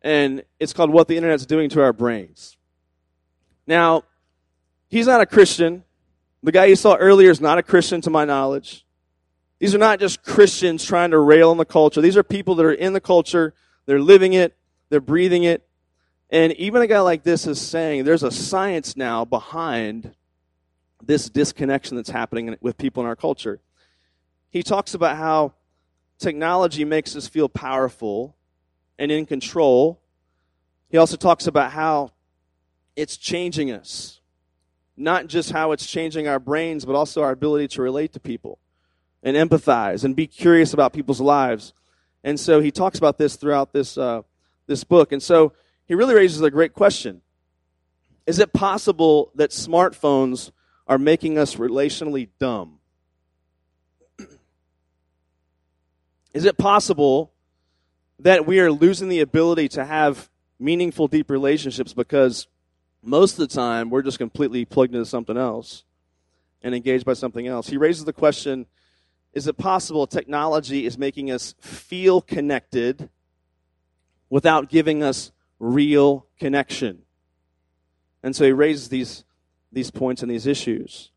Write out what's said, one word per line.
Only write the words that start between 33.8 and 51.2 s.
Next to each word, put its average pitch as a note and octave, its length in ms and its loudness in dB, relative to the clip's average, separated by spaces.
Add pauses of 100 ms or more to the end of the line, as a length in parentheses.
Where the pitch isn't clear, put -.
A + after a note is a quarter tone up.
Not D#3+ 300 -2
just D#3 240 -6
how D#3 220 -2
it's D3 140 -8
changing D#3+ 400 -8
our C#3+ 120 -4
brains, D3 480 -6
but C3+ 80 -4
also D3 280 -2
our C#3 100 -2
ability D3 360 -4
to - 140 -8
relate C#3 320 -6
to D3 60 -18
people - 380 -14 (640)
and C3+ 140 -2
empathize C3+ 680 0
and C3+ 120 -2
be D#3 100 -4
curious E3+ 460 2
about C#3+ 220 2
people's C3+ 260 -6
lives. C3 540 0 (480)
And C#3+ 180 -6
so D#3 200 4
he D3+ 100 0
talks F#3 260 -4
about D3 220 0
this D3 180 -2
throughout C#3+ 380 -4
this, C#3 240 -6
uh, A#2+ 240 -6 (440)
this C#3+ 180 -6
book. E3+ 280 4
And C#3 100 -6
so D#3+ 300 4 (320)
he F3 100 -6
really A#3+ 200 2
raises F3+ 260 4
a D#3 100 2
great D3+ 220 0
question. A2 480 -2 (1080)
Is E3+ 120 -2
it G3+ 160 0
possible E3+ 800 0
that D3 160 -2
smartphones C#3+ 1000 -2 (360)
are C3+ 120 0
making D#3 400 0